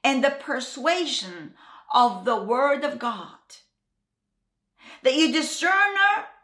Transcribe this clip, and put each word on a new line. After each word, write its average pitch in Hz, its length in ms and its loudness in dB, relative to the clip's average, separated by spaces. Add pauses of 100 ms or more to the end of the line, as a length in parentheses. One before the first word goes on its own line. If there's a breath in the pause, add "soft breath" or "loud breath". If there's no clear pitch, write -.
and 269 180 2
the 277 100 4
persuasion 254 1200 -4 (400 loud breath)
of 214 320 4
the 233 100 2
word 262 480 0
of - 160 -6
God, 220 380 -10 (1700 loud breath)
that 508 120 4
your 311 160 4
discerner 392 920 2 (180)